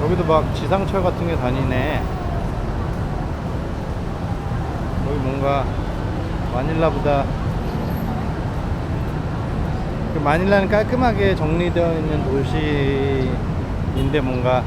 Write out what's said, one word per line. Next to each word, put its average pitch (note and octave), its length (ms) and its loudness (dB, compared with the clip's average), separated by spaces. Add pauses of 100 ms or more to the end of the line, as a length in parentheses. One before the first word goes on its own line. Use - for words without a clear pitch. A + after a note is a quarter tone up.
여기도 F3 220 2
막 D#3 180 4 (120)
지상철 F#3+ 480 0
같은 F3 240 0
게 E3 80 0
다니네. C3 680 0 (3000)
여기 C#3+ 120 0
뭔가 C#3 440 0 (920)
마닐라보다, D3+ 680 2 (3000)
그 D#3+ 60 0
마닐라는 F#3 500 4
깔끔하게 G#3 680 4
정리되어 E3+ 580 2
있는 D3+ 320 0
도시인데 C#3 2000 0
뭔가 B2+ 460 2